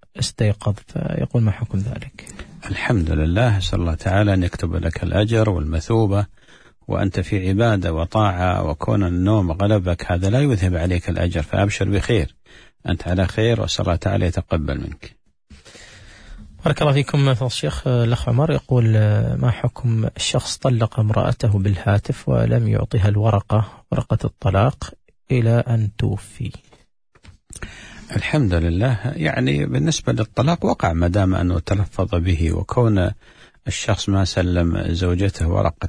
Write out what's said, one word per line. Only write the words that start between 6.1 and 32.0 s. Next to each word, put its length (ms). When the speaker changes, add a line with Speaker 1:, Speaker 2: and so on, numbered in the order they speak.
Speaker 2:
وأنت 320
في 280
عبادة 440
وطاعة، 800
وكون 360
النوم 460
غلبك 600
هذا 180
لا 100
يذهب 360
عليك 320
الأجر، 340
فأبشر 460
بخير. 460
أنت 200
على 180
خير، 340
وأسأل 240
الله 120
تعالى 300
يتقبل 540
منك. 360
Speaker 1:
بارك 180
الله 100
فيكم 420
فضل 120
الشيخ. 400
الأخ 420
عمر 240
يقول: 400
"ما 140
حكم 640
الشخص 400
طلق 440
امرأته 580
بالهاتف 720
ولم 400
يعطها 400
الورقة، 840
ورقة 320
الطلاق، 720
إلى 200
أن 480
توفي؟" 540
Speaker 2:
الحمد 380
لله، 500
يعني 600
بالنسبة 460
للطلاق 520
وقع 280
ما 160
دام 260
أنه 240
تلفظ 560